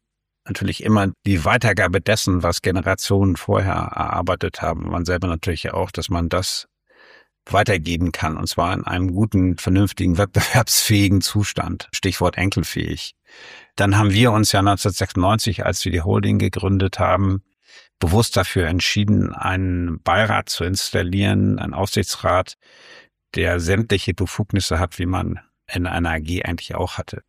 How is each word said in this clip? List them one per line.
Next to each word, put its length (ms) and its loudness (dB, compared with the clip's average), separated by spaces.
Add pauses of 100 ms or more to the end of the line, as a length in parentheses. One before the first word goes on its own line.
(460)
natürlich 380 -6
immer 280 2 (140)
die 200 2
Weitergabe 560 2
dessen, 420 0
was 180 0
Generationen 760 0
vorher 360 0
erarbeitet 880 -4
haben. 280 -4
Man 160 -4
selber 220 -2
natürlich 440 -4
auch, 180 -2
dass 200 -6
man 200 0
das 380 -4 (800)
weitergeben 680 0
kann, 240 -4
und 100 -6
zwar 260 0
in 120 -6
einem 280 -2
guten, 440 2
vernünftigen, 600 2
wettbewerbsfähigen 1040 2
Zustand. 720 -4
Stichwort 460 -2
enkelfähig. 800 -4 (600)
Dann 220 2
haben 140 4
wir 200 6
uns 220 2
ja 80 2
neunzehnhundertsechsundneunzig, 1040 0
als 180 -2
wir 80 -4
die 100 0
Holding 380 2
gegründet 600 0
haben, 440 2 (560)
bewusst 380 2
dafür 300 0
entschieden, 680 0
einen 680 -2
Beirat 440 2
zu 160 -4
installieren, 960 0
einen 140 -6
Aufsichtsrat, 840 -2 (800)
der 240 0
sämtliche 540 0
Befugnisse 640 -2
hat, 200 -2
wie 60 -2
man 340 -4 (340)
in 140 -2
einer 240 -2
A 80 -2
G 240 -4
eigentlich 320 -8
auch 220 -4
hatte. 320 -10